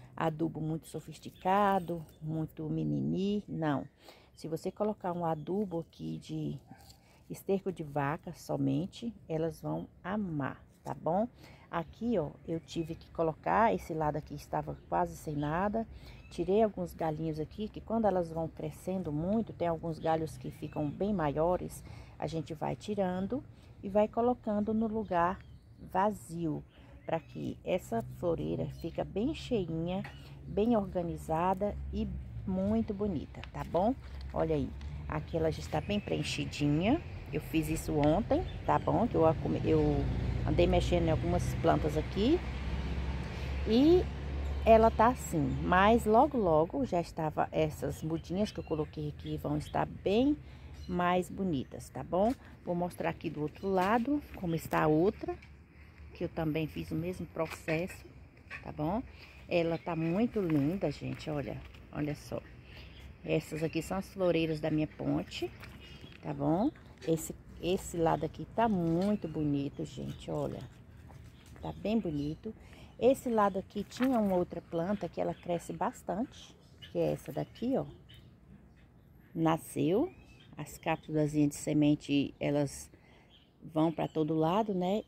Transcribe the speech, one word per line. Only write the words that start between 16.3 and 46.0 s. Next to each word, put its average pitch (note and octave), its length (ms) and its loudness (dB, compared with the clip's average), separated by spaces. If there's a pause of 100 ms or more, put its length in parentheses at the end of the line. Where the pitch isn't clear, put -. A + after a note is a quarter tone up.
alguns F#3 300 0
galhinhos D#3 480 -2
aqui, G3+ 260 -6
que - 140 -10
quando A3+ 240 0
elas F3+ 260 2
vão D#3+ 160 -4
crescendo D#3+ 640 -6
muito, F3+ 440 0
tem E3+ 140 0
alguns D#3+ 300 -2
galhos D#3+ 380 0
que D3+ 140 -8
ficam D3+ 400 -4
bem G3+ 240 0
maiores, D#3+ 680 0 (360)
a - 80 -4
gente D#3+ 260 -4
vai D3 240 -4
tirando G3 640 -2 (400)
e G3+ 60 -8
vai G#3 180 4
colocando A3+ 680 0
no A3 120 2
lugar F#3 520 0 (520)
vazio, E3+ 720 0 (440)
pra E3 120 0
que - 460 -8
essa F#3 380 -2 (160)
floreira D#3+ 480 -2 (160)
fica E3 200 -4
bem G#3 320 -2
cheinha, F3+ 680 -2 (440)
bem A3 300 2
organizada F3+ 1000 0 (160)
e G#3 160 -2 (400)
muito G#3 460 0
bonita, G3 480 -4 (100)
tá C#3+ 140 -6
bom? G3+ 300 2 (400)
Olha D#3+ 220 2
aí, C3+ 120 0 (400)
aqui D#3 300 -4
ela D#3+ 120 2
já D#3 100 -4
está D#3 200 -2
bem G3+ 180 0
preenchidinha. D#3 1040 0 (320)
Eu D#3 80 -2
fiz D#3 300 0
isso D#3+ 240 -2
ontem, F3 500 4 (220)
tá D3+ 120 6
bom? D#3 300 4
Que - 60 -2
eu D#3+ 100 6
acome-, D#3 400 4
eu D3+ 320 4 (500)
andei E3+ 200 6
mexendo F3 400 4
em D#3+ 40 4
algumas F3 520 2
plantas D3+ 340 4
aqui A3 420 4 (1300)
e D4 380 8 (640)
ela A3+ 240 10
tá A3+ 160 6
assim, E3 420 2 (140)
mas F#3+ 420 6